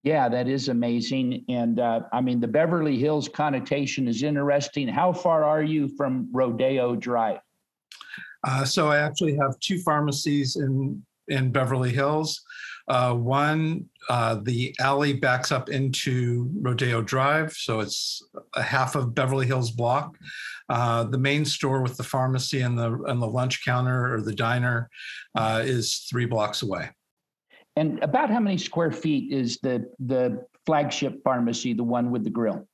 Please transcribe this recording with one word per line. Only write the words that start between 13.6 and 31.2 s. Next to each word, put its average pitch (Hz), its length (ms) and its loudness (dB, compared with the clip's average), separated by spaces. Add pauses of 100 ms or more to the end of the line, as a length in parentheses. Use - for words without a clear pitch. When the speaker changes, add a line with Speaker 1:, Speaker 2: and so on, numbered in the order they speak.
Speaker 2:
uh, 113 320 2
the 120 380 -2
alley 139 340 4
backs 127 380 0
up 135 180 0
into 127 800 0 (100)
Rodeo 123 420 0
Drive, 143 520 2
so 113 260 -2
it's - 440 -4 (320)
a 131 60 0
half 131 340 0
of 123 180 0
Beverly 131 320 2
Hills 123 240 0
block. 120 480 0 (500)
Uh, 117 360 2
the 117 140 -2
main 143 280 2
store 135 380 0
with 127 120 -2
the 123 80 -8
pharmacy 131 580 0
and 123 160 0
the, 117 140 0 (120)
and 120 180 -2
the 113 60 0
lunch 127 360 -2
counter 127 520 0
or 107 60 -2
the 104 120 -4
diner, 117 560 0 (460)
uh, 110 280 2
is 123 460 -2
three 120 160 0
blocks 107 380 0
away. 95 260 -4 (880)
Speaker 1:
And 156 280 0
about 220 260 2
how 233 100 2
many 196 180 2
square 165 340 -2
feet 147 400 -2
is 127 300 -2
the, 123 280 -2 (100)
the 127 460 0 (200)
flagship 147 580 0